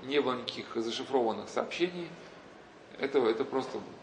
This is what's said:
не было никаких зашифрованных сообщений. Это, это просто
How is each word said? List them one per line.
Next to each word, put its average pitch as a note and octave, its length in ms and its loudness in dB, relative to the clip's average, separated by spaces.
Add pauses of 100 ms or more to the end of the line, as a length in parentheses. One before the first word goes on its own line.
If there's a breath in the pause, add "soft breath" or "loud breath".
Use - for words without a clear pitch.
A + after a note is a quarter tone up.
не C#3 180 2
было B2+ 140 2
никаких A2+ 400 -6
зашифрованных A2+ 720 0
сообщений. F3 580 -2 (920)
Это, C#3 200 2
это A#2 240 6
просто B2+ 360 -2 (240)